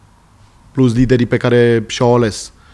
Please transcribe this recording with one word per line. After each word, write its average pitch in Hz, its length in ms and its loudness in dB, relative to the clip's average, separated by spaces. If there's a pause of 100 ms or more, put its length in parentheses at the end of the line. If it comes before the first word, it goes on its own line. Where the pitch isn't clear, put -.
(720)
plus 123 240 0
liderii 123 300 2
pe 120 120 -2
care 120 500 0
și-au 123 280 0
ales. 113 360 -4 (220)